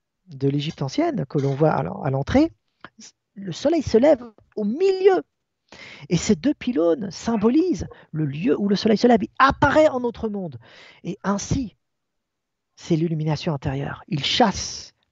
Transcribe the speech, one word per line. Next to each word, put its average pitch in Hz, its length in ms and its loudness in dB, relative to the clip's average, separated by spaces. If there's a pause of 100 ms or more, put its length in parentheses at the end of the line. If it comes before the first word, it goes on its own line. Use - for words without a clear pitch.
(280)
de 139 200 -2
l'Égypte 143 340 -2
ancienne 254 460 -2
que - 120 -4
l'on 139 140 0
voit 156 180 4
à 139 120 0
l'en-, - 180 -10
à 139 80 -4
l'entrée, 247 420 2 (840)
le 196 160 -10
soleil 311 320 0
se - 140 2
lève 254 260 4 (320)
au 214 80 -4
milieu. 370 580 2 (840)
Et 170 100 0
ces - 180 2
deux 262 180 -2
pylônes 294 560 -2
symbolisent 233 800 0 (240)
le 156 140 -4
lieu 156 340 -2
où 202 100 0
le 202 60 0
soleil 214 220 0
se 240 100 2
lève. 226 160 4
Il - 60 -6 (100)
apparaît 285 500 4
en 254 120 -4
notre 233 280 -6
monde. 180 300 -10 (440)
Et 175 200 -8
ainsi, 202 520 -4 (1000)
c'est - 200 -4
l'illumination 156 580 -2
intérieure. 139 540 -6
Il 139 160 -4
chasse - 680 0 (180)